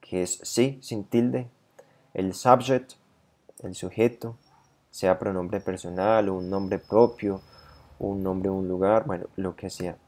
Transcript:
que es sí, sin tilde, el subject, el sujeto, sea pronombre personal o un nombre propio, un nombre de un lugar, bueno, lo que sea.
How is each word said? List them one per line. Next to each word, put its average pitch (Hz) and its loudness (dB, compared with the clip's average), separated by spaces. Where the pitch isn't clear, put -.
que 92 -4
es - -4
sí, 135 0
sin 107 -8
tilde, 123 0
el 92 -2
subject, 127 4
el 92 -12
sujeto, 117 -2
sea 92 2
pronombre 95 -4
personal 95 0
o 95 -2
un 92 -6
nombre 98 -2
propio, 104 2
un 98 -6
nombre 95 -2
de 95 -2
un 95 -4
lugar, 98 2
bueno, 90 -6
lo 92 -6
que 95 -10
sea. 87 -8